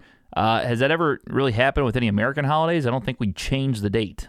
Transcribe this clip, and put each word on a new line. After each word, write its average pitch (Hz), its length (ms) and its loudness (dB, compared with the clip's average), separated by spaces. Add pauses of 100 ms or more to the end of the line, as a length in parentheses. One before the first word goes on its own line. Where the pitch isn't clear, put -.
(360)
Uh, 110 260 2
has 120 180 0
that 135 100 4
ever 160 360 0
really 135 260 0
happened 131 340 2
with 110 100 0
any 120 120 2
American 123 360 0
holidays? 156 420 0
I 120 40 0
don't 127 120 -2
think 127 160 -6
we 104 140 -2
change 135 480 -2
the 104 80 0
date. 101 400 -2